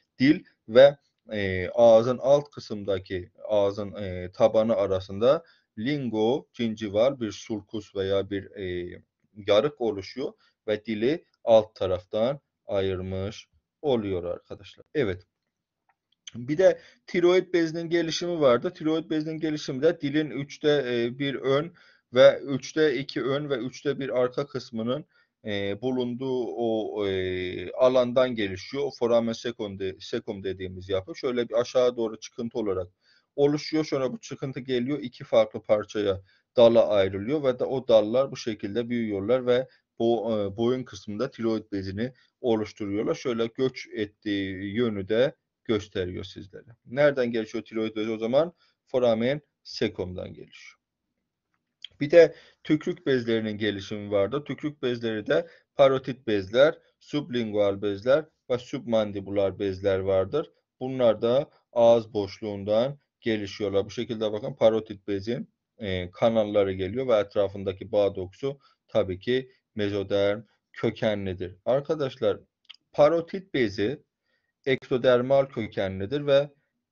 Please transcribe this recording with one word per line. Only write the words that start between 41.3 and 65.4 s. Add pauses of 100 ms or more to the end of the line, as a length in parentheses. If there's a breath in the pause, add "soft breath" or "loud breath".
tiroid
bezini (280 soft breath)
oluşturuyorlar.
Şöyle
göç
ettiği
yönü
de (300)
gösteriyor
sizlere. (100)
Nereden
gelişiyor
tiroid
bezi
o
zaman? (340)
Foramen (220)
secum'dan
gelişiyor. (1200)
Bir
de (300 loud breath)
tükrük
bezlerinin
gelişimi
vardı.
Tükrük
bezleri
de (280 loud breath)
parotit
bezler, (220 soft breath)
sublingual
bezler (260)
ve
submandibular
bezler
vardır. (280)
Bunlar
da (220 soft breath)
ağız
boşluğundan (220)
gelişiyorlar.
Bu
şekilde
bakın
parotit
bezin, (280)